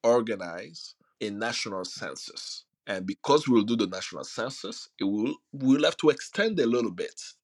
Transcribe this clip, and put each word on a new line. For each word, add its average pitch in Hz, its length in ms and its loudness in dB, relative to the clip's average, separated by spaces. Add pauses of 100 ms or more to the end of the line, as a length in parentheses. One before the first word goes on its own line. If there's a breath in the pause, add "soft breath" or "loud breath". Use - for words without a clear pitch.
organize 110 920 0 (260)
a 107 80 -2
national 104 560 -4
census. - 800 -12 (220)
And 95 180 -6
because 139 420 2
we'll 117 160 6
do 117 140 0
the 104 100 2
national 90 360 -10
census, - 680 -10 (100)
it 98 60 -2
will, 104 300 0 (180)
we'll 135 300 4
have 170 140 4
to 151 120 4
extend 156 500 0
a 127 60 6
little 117 260 2
bit 85 300 -8 (220)